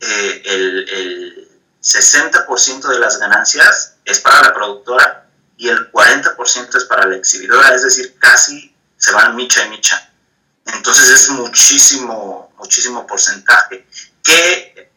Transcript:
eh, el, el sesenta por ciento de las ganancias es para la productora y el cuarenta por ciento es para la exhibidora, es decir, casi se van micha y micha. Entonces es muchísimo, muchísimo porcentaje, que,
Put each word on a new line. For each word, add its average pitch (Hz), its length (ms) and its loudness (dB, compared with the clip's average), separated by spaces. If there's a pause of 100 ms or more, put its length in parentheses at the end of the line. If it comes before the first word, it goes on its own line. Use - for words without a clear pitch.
eh, 101 440 -6
el, 95 440 -4
el - 720 -12 (180)
sesenta - 640 0
por - 140 -4
ciento - 300 -4
de 131 100 0
las - 200 0
ganancias - 840 0
es - 160 -4
para - 220 4
la - 120 2
productora 107 760 -4 (280)
y 117 140 -6
el - 200 -2
cuarenta - 460 2
por - 140 -2
ciento - 280 -4
es - 80 -2
para - 200 0
la 95 100 -2
exhibidora, 131 580 2
es 127 100 0
decir, 127 360 -2
casi - 560 0 (220)
se - 160 0
van 131 220 2
micha 123 300 -2
y - 40 -10
micha. - 400 -6 (560)
Entonces - 440 2
es - 200 6
muchísimo, - 1300 -2
muchísimo - 500 -6
porcentaje, - 800 -2 (360)
que, - 720 -2